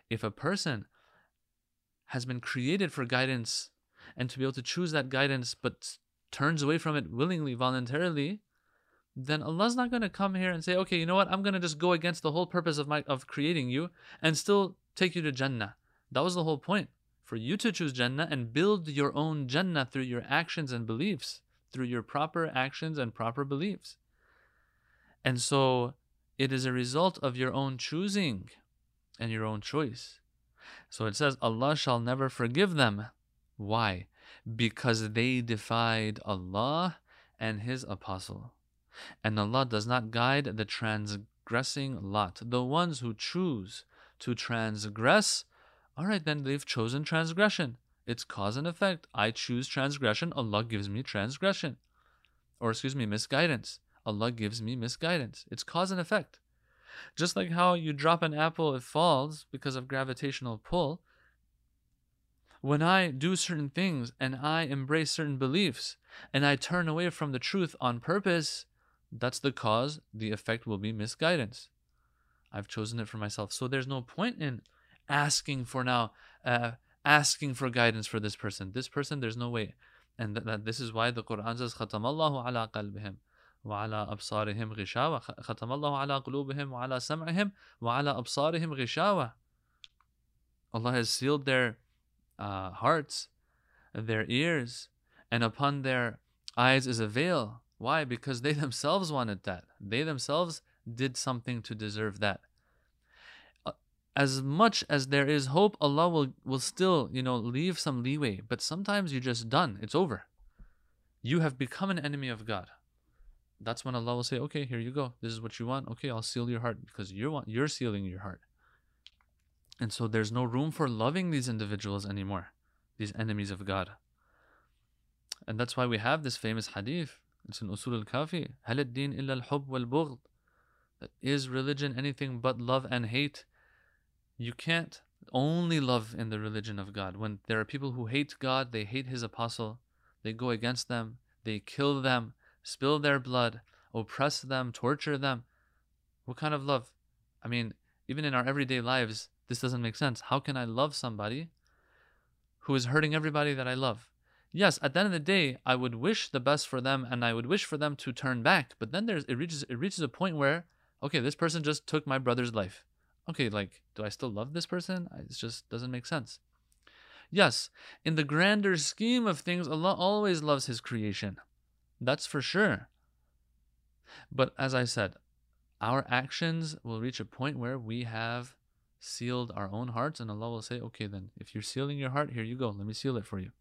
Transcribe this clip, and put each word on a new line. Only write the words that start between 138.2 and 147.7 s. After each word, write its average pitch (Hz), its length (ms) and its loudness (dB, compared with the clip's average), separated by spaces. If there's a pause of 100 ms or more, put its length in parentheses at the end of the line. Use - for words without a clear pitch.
God, 131 320 0
they 110 140 -2
hate 127 220 -6
His 127 140 -6
apostle, 117 600 -4 (400)
they 110 100 -4
go 123 180 -2
against 120 380 -2
them, 117 300 -4 (260)
they 110 160 -2
kill 139 420 0
them, 123 320 2 (300)
spill 147 360 2
their 143 200 4
blood, 123 400 2 (340)
oppress 135 460 0
them, 131 320 -2
torture 143 460 0
them. 135 260 0 (800)
What 123 140 -10
kind 151 160 -2
of 139 100 0
love? 135 300 0 (500)
I 120 60 -6
mean, 120 240 -2 (340)